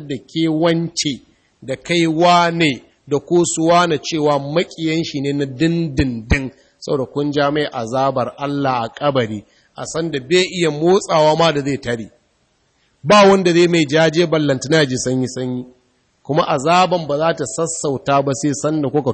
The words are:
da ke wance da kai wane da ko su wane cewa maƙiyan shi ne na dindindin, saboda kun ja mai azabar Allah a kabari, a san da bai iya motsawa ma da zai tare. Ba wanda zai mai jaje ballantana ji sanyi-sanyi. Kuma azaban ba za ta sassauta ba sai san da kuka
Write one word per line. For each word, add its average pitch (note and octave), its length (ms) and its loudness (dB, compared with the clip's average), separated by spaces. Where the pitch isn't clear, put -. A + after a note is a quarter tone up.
da C#3+ 100 -6
ke E3 320 -4
wance E3 720 -2
da B2+ 140 -8
kai E3+ 320 0
wane E3+ 760 2
da C#3 120 -2
ko F3 260 2
su D#3+ 200 -2
wane E3+ 320 2
cewa D3 420 0
maƙiyan D#3+ 680 -4
shi C#3+ 160 -6
ne C#3 120 -2
na C#3+ 120 -2
dindindin, C3+ 1040 -2
saboda C#3 320 -4
kun D3 200 -4
ja C#3+ 200 0
mai D3+ 200 -2
azabar B2 680 -2
Allah C#3 480 -2
a A2+ 40 -8
kabari, A#2+ 540 -2
a C3+ 80 -12
san D#3+ 260 -6
da C#3+ 80 -6
bai E3 320 0
iya E3+ 180 0
motsawa D#3+ 680 2
ma E3 140 4
da D3 100 -2
zai C3+ 160 -4
tare. A#2 340 -8
Ba G3 260 8
wanda F#3+ 240 4
zai F3 140 6
mai E3+ 180 2
jaje D#3+ 420 2
ballantana D3+ 580 2
ji B2+ 120 -4
sanyi-sanyi. B2+ 680 -4
Kuma D#3+ 240 0
azaban E3+ 600 0
ba C#3+ 100 -2
za E3 160 0
ta D#3 120 -6
sassauta C#3+ 800 -2
ba C#3+ 80 0
sai D3 200 -2
san D3+ 280 -2
da C3+ 80 -2
kuka C3+ 240 -2